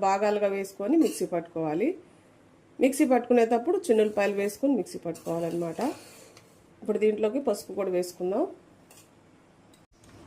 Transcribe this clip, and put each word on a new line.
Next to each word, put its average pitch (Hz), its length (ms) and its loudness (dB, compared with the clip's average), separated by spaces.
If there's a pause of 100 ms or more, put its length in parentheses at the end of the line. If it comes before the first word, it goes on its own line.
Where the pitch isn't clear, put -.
భాగాలుగా 208 500 2
వేసుకొని 202 480 -2
మిక్సీ 180 280 -2
పట్టుకోవాలి. 165 540 -2 (960)
మిక్సీ 269 300 4
పట్టుకునేటప్పుడు 240 720 2
చిన్నులపాయలు 208 540 2
వేసుకొని 262 400 0
మిక్సీ - 260 -12
పట్టుకోవాలన్నమాట. 170 760 -6 (1000)
ఇప్పుడు 202 240 -2
దీంట్లోకి 214 440 0
పసుపు - 300 -6
కూడా 190 180 -2
వేసుకుందాం. 180 480 -2 (1800)